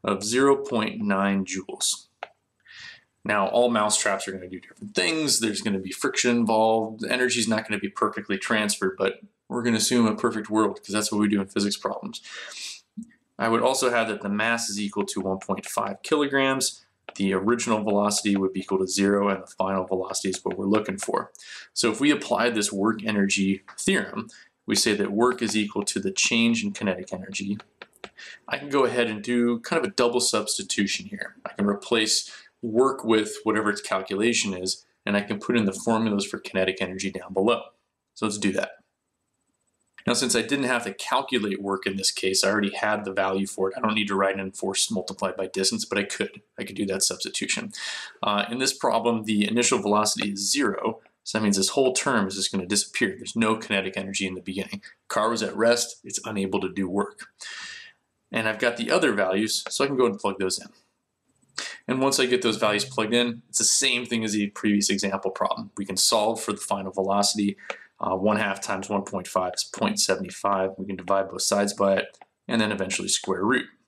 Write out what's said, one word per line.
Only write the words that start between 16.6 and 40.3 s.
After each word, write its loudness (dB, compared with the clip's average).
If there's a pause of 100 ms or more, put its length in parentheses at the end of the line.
The 2
original 2
velocity 2
would 0
be -4
equal -2
to 2
zero, 2
and -2
the -18
final -2
velocity -2
is -6
what -4
we're -4
looking 2
for. -4 (440)
So 2
if -2
we 6
apply 2
this 0
work 2
energy 2 (140)
theorem, 0 (340)
we 2
say 4
that 0
work 2
is 0
equal 0
to -2
the -4
change 2
in -2
kinetic -4
energy. -6 (880)
I -4
can -8
go 4
ahead 2
and -4
do 2
kind 0
of -2
a -18
double 4
substitution -2
here. -10
I -10
can 0
replace 0 (320)
work 2
with 2
whatever 2
its -2
calculation 0
is, -6 (220)
and 2
I 2
can -4
put 0
in 4
the 0
formulas 0
for -8
kinetic -2
energy -4
down -12
below. 2 (440)
So -4
let's -2
do 2
that. -4 (1300)
Now, 2
since 0